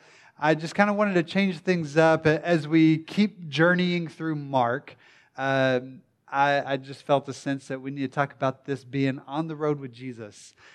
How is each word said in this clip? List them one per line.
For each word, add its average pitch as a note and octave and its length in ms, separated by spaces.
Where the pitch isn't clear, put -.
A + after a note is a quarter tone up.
I D3+ 160
just D#3 200
kinda G#3 180
wanted G3+ 220
to E3+ 80
change F#3 360
things D#3+ 380
up D#3+ 280
a-, D#3 220
as D#3 220
we D#3+ 300
keep F3 500
journeying F3 580
through D#3+ 280
Mark. C#3 600
Um, C3 680
I, C#3 460
I C#3 40
just C3+ 260
felt C#3 260
a C3 40
sense C#3 340
that C3 120
we C3 120
need C#3+ 100
to C3+ 80
talk C#3 240
about C3 320
this B2+ 180
being C3+ 420
on D3+ 220
the D#3+ 80
road D3 240
with C3+ 140
Jesus. A#2 600